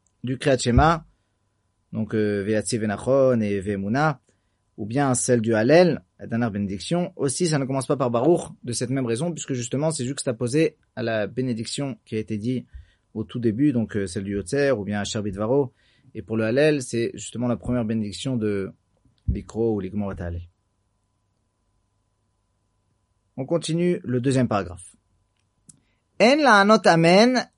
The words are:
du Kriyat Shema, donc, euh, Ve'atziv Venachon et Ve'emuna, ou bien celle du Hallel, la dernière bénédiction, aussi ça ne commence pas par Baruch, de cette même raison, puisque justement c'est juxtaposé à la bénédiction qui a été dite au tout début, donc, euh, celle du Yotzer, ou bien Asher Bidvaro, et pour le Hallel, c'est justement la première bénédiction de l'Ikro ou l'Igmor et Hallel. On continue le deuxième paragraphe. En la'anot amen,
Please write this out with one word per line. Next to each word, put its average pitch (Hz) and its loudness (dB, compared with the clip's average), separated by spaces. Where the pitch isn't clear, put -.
du 127 -4
Kriyat 135 2
Shema, 147 2
donc, 110 -4
euh, 104 0
Ve'atziv 107 -2
Venachon 123 2
et 101 0
Ve'emuna, 104 -2
ou 107 -10
bien 131 0
celle 120 2
du 110 0
Hallel, 143 4
la 104 -14
dernière 113 -4
bénédiction, 101 -4
aussi 143 -2
ça 156 0
ne 135 -2
commence 131 -4
pas 147 0
par 127 0
Baruch, 143 2
de 120 -6
cette 120 -4
même 135 -2
raison, 120 -2
puisque 147 -8
justement 127 -2
c'est 143 -4
juxtaposé 131 -2
à 117 -8
la 113 -2
bénédiction 127 -6
qui 113 -10
a 110 -2
été 107 -6
dite 120 -6
au 110 -6
tout - -10
début, 120 2
donc, 113 -2
euh, 98 -2
celle 98 -6
du 101 -4
Yotzer, 139 0
ou 101 -6
bien 101 -4
Asher 101 -4
Bidvaro, 107 0
et 107 -10
pour 110 -8
le 110 0
Hallel, 139 2
c'est 117 -4
justement 117 -8
la 117 0
première 123 -2
bénédiction 113 -4
de 101 -2
l'Ikro 110 -2
ou 104 -2
l'Igmor 98 -6
et 87 -12
Hallel. 87 -8
On 131 -6
continue 170 0
le 123 -2
deuxième 127 2
paragraphe. 95 -6
En 247 6
la'anot 220 6
amen, 185 6